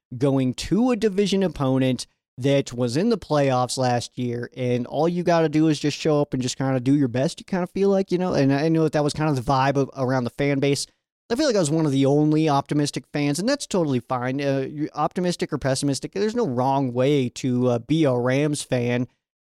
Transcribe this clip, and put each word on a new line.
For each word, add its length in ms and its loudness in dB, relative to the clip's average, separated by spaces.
going 380 0
to 360 0
a 40 2
division 480 0
opponent 640 0
that 360 0
was 240 -2
in 120 0
the 80 0
playoffs 600 0
last 400 -2
year, 380 -6
and 320 -2
all 200 0
you 160 -2
gotta 260 4
do 180 2
is 120 2
just 180 -4
show 240 2
up 120 -4
and 100 -2
just 140 -4
kinda 240 0
do 140 2
your 120 2
best, 320 -2
you 60 -16
kinda 220 -4
feel 220 0
like, 220 2
you 60 0
know, 160 -2
and 200 4
I 140 0
know 160 2
that 100 0
that 100 2
was 100 0
kind 160 -2
of 60 0
the 160 -2
vibe 260 2
of, 180 0
around 300 -2
the 40 -4
fan 300 -2
base. 260 0
I 60 -2
feel 120 0
like 80 2
I 40 2
was 120 2
one 140 0
of 60 2
the 140 2
only 440 4
optimistic 640 -2
fans, 260 -2
and 80 -2
that's 200 -2
totally 320 0
fine. 420 -4
Uh, 280 0
you're 240 -6
optimistic 600 -2
or 40 -2
pessimistic, 540 -2
there's 240 -2
no 120 0
wrong 440 0
way 380 2
to, 380 0
uh, 120 2
be 240 0
a 100 2
Rams 500 0
fan. 440 -2